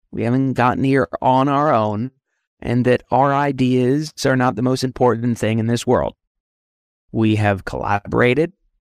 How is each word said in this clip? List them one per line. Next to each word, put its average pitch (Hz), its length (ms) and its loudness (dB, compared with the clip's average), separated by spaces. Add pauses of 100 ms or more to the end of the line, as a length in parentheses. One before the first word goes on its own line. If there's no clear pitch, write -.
(120)
we 107 120 -6
haven't 127 300 0
gotten 120 300 0
here 135 240 2 (140)
on 131 260 2
our 143 260 0
own, 110 380 -2 (480)
and 120 260 0
that 123 240 2
our 139 240 2
ideas 135 800 0 (120)
are 135 100 2
not 127 200 0
the - 60 -6
most 127 220 0
important 120 560 0
thing 110 180 -2
in 110 100 -2
this 117 200 -2
world. 87 280 0 (960)
We 110 240 2
have 104 300 -2
collaborated. 120 880 -2 (280)